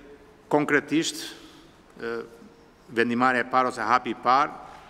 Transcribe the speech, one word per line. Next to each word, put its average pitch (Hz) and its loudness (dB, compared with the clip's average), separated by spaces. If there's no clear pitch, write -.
konkretisht, 147 0
e, 117 -8
vendimarrja 120 2
e 120 -4
parë 127 2
ose 117 -6
hapi 123 2
i 95 -10
parë 135 2